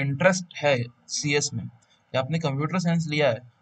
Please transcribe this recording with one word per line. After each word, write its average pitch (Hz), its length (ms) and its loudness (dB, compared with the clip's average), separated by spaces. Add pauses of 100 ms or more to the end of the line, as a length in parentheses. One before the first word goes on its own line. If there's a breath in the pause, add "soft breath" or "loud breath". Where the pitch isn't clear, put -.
interest 175 440 2 (120)
है 139 280 2 (240)
सीएस 147 460 -2
में 107 100 -6 (500 soft breath)
या 127 60 0
आपने 147 180 -2
computer 156 400 -2
science 170 280 0
लिया 147 220 2
है, 113 100 0 (240)